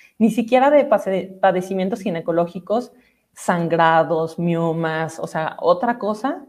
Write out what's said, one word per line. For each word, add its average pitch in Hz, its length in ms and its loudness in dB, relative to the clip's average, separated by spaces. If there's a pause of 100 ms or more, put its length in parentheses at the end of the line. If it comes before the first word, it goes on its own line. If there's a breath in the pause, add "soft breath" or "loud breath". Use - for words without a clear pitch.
(200 soft breath)
ni 226 100 4
siquiera 254 400 2
de 294 160 6
pase-, 190 560 -2
padecimientos 185 600 0
ginecológicos, 175 880 -4 (420 soft breath)
sangrados, 165 1040 2
miomas, 165 840 -2
o - 80 -8
sea, 160 320 -6
otra 233 380 0
cosa 226 500 -6